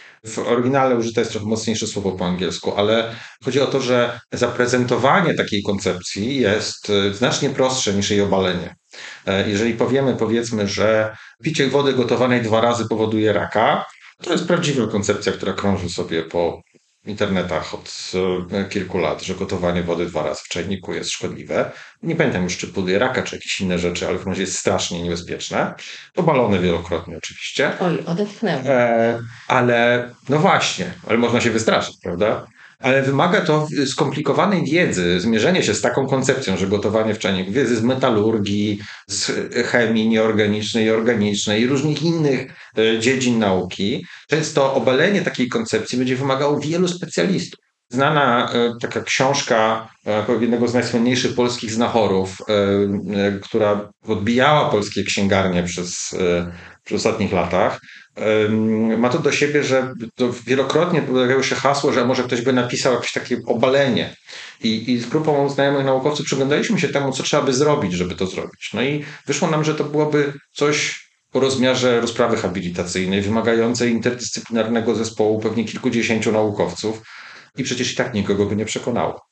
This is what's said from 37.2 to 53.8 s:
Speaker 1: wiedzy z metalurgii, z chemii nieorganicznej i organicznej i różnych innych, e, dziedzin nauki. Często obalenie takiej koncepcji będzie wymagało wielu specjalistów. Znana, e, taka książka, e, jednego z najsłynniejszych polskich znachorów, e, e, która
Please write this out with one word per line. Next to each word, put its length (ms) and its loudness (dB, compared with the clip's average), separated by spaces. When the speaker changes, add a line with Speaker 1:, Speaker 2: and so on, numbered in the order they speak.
Speaker 1:
wiedzy 240 0
z 60 0
metalurgii, 960 0
z 240 -4
chemii 420 2
nieorganicznej 760 2
i 40 4
organicznej 720 2
i 60 4
różnych 340 0
innych, 520 0
e, 220 2
dziedzin 400 2
nauki. 680 0
Często 460 2
obalenie 480 2
takiej 260 -2
koncepcji 500 -2
będzie 180 0
wymagało 440 0
wielu 280 0
specjalistów. 720 -2
Znana, 640 2
e, 180 2
taka 200 -4
książka, 840 2
e, 360 0
jednego 260 2
z 60 -2
najsłynniejszych 640 0
polskich 360 0
znachorów, 680 0
e, 120 -2
e, 840 2
która 500 0